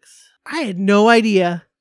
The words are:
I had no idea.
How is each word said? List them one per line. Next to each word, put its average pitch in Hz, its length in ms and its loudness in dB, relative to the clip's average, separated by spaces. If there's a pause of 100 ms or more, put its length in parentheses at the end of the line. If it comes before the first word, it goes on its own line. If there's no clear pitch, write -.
(460)
I 302 140 -10
had 202 180 -8
no 202 300 2
idea. 196 560 0 (160)